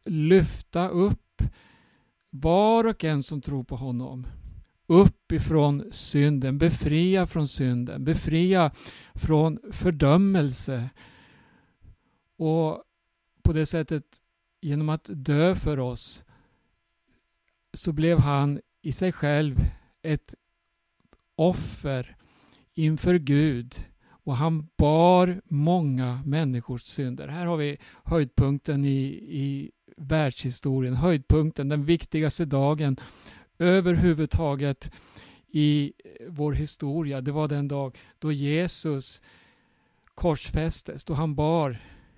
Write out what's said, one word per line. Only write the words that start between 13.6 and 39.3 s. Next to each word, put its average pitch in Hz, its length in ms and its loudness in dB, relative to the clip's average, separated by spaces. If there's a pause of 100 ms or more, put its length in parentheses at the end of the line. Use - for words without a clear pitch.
sättet, 160 380 -4 (560)
genom 151 280 -2
att 156 240 -6
dö 151 420 2
för 151 240 -2
oss, - 460 -6 (1500)
så - 180 -4
blev 160 260 2
han 143 420 2 (220)
i 151 100 -6
sig - 200 -2
själv 147 520 0 (380)
ett 151 320 -6 (1040)
offer - 800 -2 (580)
inför 160 400 2
Gud. 143 600 0 (340)
Och - 280 -6
han 156 400 -2
bar 180 680 4
många 143 800 0
människors 135 560 -2
synder. 139 460 -8
Här 170 180 -8
har 170 100 0
vi 147 220 -4 (260)
höjdpunkten 139 800 0
i, 135 180 0 (260)
i 139 420 -6 (260)
världshistorien. 135 960 -2
Höjdpunkten, 151 760 0
den 147 160 -2
viktigaste 156 600 -2
dagen 143 520 0 (640)
överhuvudtaget 160 1300 2 (580)
i 147 440 2 (360)
vår 147 240 -4
historia. 143 680 -4
Det 135 120 -4
var 151 160 0
den 143 200 -2
dag 139 300 -6 (200)
då 156 140 -4
Jesus 147 920 -4 (920)